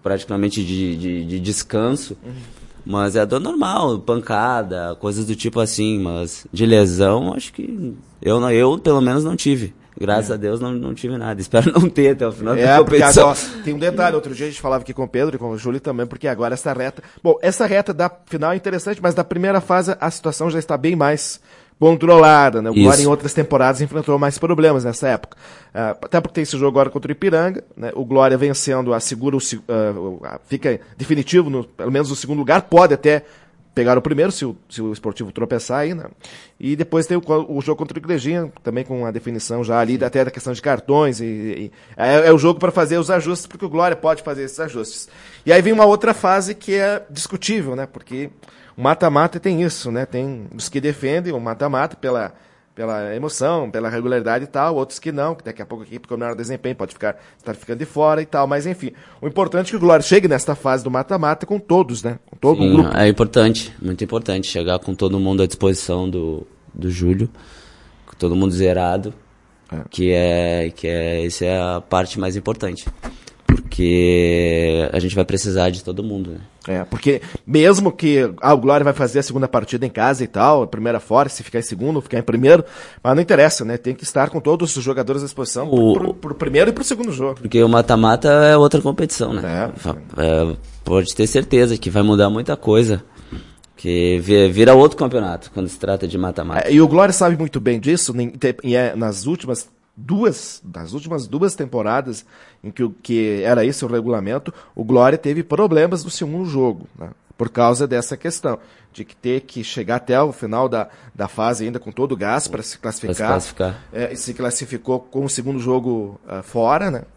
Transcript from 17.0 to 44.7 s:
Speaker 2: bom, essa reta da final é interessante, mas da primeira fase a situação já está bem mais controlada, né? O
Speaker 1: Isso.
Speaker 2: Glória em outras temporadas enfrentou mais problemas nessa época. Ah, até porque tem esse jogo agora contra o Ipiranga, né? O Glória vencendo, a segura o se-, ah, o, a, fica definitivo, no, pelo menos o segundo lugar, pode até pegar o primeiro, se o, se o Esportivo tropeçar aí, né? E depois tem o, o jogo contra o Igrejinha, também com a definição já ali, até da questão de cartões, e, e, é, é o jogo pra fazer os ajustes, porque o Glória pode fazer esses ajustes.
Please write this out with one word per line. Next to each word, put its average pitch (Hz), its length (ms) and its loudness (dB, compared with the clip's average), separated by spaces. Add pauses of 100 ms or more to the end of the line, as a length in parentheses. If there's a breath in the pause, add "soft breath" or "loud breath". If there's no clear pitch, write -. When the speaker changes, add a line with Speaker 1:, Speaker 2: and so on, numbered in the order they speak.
Speaker 2:
bom, 165 180 4
essa 190 240 0
reta 196 280 0
da 175 180 -2 (140)
final 160 260 -4
é 190 60 -2
interessante, 185 440 -6
mas 175 140 0
da 175 80 0
primeira 180 380 0
fase 180 360 0
a 165 140 -2
situação 156 380 -4
já 160 100 -2
está 156 160 -4
bem 156 180 0
mais - 460 0 (400 soft breath)
controlada, 156 840 8
né? 110 80 -2
O 113 40 -2
Speaker 1:
Isso. 104 100 6
Speaker 2:
Glória 143 180 8
em 143 60 4
outras 143 260 0
temporadas 135 480 2
enfrentou 147 360 -2
mais 143 200 0
problemas 156 480 2
nessa 120 240 -4
época. - 260 -4 (380 loud breath)
Ah, 107 280 -4
até 170 200 0
porque - 140 -10
tem 160 80 -2
esse 147 120 -6
jogo 139 140 2
agora 135 200 2
contra - 200 -6
o - 20 -4
Ipiranga, 180 500 0 (140)
né? 117 180 -8
O 131 120 -6
Glória 131 320 4
vencendo, 131 560 -2
a 113 80 -2
segura 135 340 -4
o 131 60 -2
se-, - 260 -8
ah, 110 240 0
o, 92 320 -8
a, - 220 -14
fica 135 340 -4 (180 soft breath)
definitivo, 147 520 0
no, 123 160 -6
pelo - 260 -8
menos 139 180 0
o 139 60 -4
segundo 147 220 -6
lugar, 147 240 2
pode 170 320 6
até 147 320 2 (500 soft breath)
pegar 123 220 2
o 123 40 2
primeiro, 156 300 0
se - 140 -6
o, 113 100 -8 (140)
se - 120 -12
o 110 120 -6
Esportivo 104 400 -8
tropeçar 117 460 -4
aí, 156 140 -4
né? 165 120 -12 (520 loud breath)
E 143 180 -4
depois 160 300 -2
tem 180 120 0
o, 170 60 -2 (260)
o 139 100 -4
jogo 151 200 -2
contra 160 180 -8
o - 40 -8
Igrejinha, 160 520 -4 (100)
também 127 220 -4
com 123 200 -6
a 113 60 -6
definição 117 500 -6
já 117 180 0
ali, 117 220 0
até 131 220 0
da 127 80 -2
questão 123 220 -10
de - 80 -12
cartões, 139 580 0
e, 117 60 -6
e, 107 460 -8 (260 soft breath)
é, 147 320 4
é - 20 10
o 160 60 10
jogo 170 240 2
pra 180 100 2
fazer 165 260 0
os 165 120 -2
ajustes, 175 360 -2
porque - 200 -14
o 165 40 -10
Glória 170 280 0
pode 160 260 -2
fazer 139 200 -8
esses 135 160 -12
ajustes. 120 500 -10 (360 loud breath)